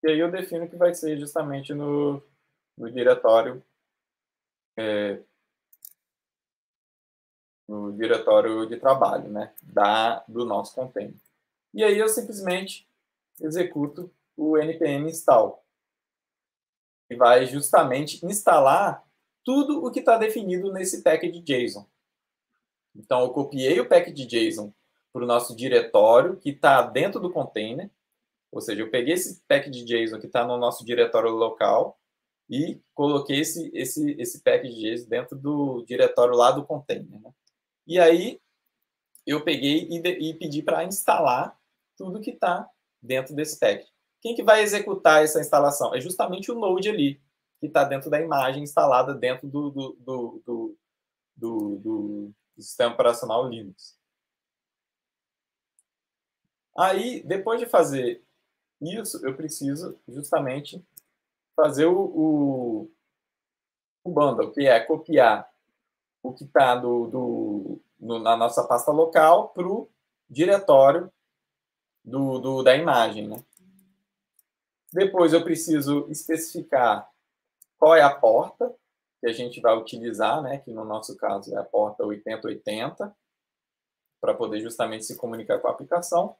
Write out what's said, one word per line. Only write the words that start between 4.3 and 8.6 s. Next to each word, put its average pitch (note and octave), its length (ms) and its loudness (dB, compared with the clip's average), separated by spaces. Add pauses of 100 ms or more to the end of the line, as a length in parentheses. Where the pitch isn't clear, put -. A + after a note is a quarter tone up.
é, G#2 440 -4 (2500)
no G#2 240 -10
diretório A2 720 2